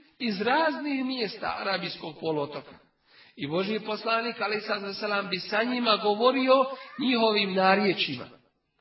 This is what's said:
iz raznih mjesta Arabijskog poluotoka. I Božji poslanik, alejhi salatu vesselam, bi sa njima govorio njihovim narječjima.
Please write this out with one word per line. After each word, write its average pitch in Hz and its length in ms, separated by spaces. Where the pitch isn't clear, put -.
iz 214 220
raznih 277 640
mjesta 214 560
Arabijskog 180 600
poluotoka. 147 580
I 143 100
Božji 190 340
poslanik, 226 600
alejhi 208 260
salatu 202 200
vesselam, 202 420
bi 180 100
sa 208 240
njima 240 340
govorio 247 580
njihovim 220 560
narječjima. 190 760